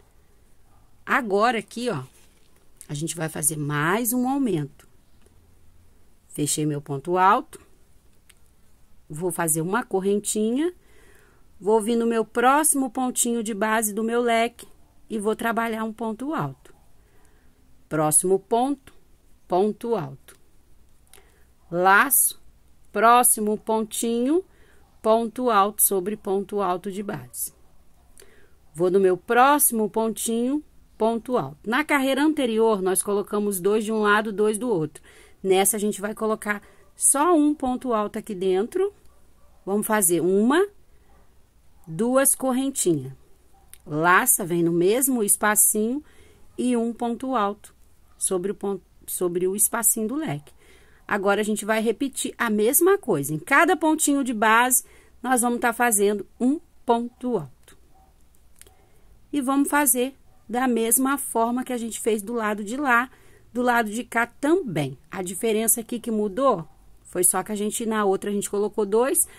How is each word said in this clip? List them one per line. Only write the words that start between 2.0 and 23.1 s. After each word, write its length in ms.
a 60
gente 220
vai 140
fazer 280
mais 560
um 140
aumento. 600
Fechei 380
meu 160
ponto 360
alto, 420
vou 220
fazer 300
uma 220
correntinha, 920
vou 220
vir 140
no 100
meu 180
próximo 640
pontinho 520
de 120
base 400
do 100
meu 180
leque 460
e 80
vou 180
trabalhar 480
um 100
ponto 400
alto. 420
Próximo 480
ponto, 560
ponto 480
alto. 420
Laço, 680
próximo 640